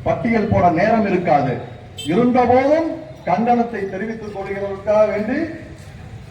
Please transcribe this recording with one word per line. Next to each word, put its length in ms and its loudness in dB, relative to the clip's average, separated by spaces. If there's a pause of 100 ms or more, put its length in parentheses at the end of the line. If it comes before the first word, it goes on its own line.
பட்டியல் 440 0
போட 220 4
நேரம் 380 2
இருக்காது. 500 2 (480)
இருந்தபோதும், 840 4 (340)
கண்டனத்தை 640 0
தெரிவித்துக் 480 -8
கொள்கிறதற்காக 680 0
வேண்டி 420 -4 (800)